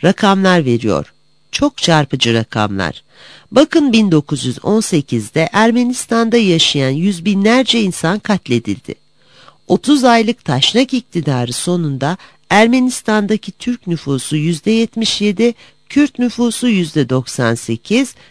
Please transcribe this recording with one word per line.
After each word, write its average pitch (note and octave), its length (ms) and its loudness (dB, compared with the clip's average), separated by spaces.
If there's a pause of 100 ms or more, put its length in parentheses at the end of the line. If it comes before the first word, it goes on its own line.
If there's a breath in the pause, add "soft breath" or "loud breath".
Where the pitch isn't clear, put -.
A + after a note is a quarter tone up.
Rakamlar F#3+ 640 2
veriyor. A#2 480 -2 (380)
Çok - 260 -2
çarpıcı C#3 560 0
rakamlar. G2+ 680 -4 (480 loud breath)
Bakın C#4+ 420 2
bin G#3+ 180 4
dokuz C#3+ 340 0
yüz B2+ 200 -6
on G#3+ 140 2
sekizde C#3+ 720 -2
Ermenistan'da A#3 840 0
yaşayan D#3+ 520 2
yüz E3+ 360 -2
binlerce A3 560 2
insan F#3 380 -2
katledildi. - 760 -4 (720 soft breath)
Otuz C4 360 0
aylık A#3 420 2
taşnak F#3 480 0
iktidarı C3+ 600 -4
sonunda D#3 640 -4 (320 soft breath)
Ermenistan'daki A3 1000 0
Türk - 360 -8
nüfusu C#3+ 480 -4
yüzde D#3+ 360 -2
yetmiş A3+ 500 -2
yedi, G#3 320 2 (360 soft breath)
Kürt C#4+ 300 0
nüfusu A#3+ 480 -2
yüzde D#3+ 420 0
doksan B2 460 0
sekiz, G#3 600 -4 (160 soft breath)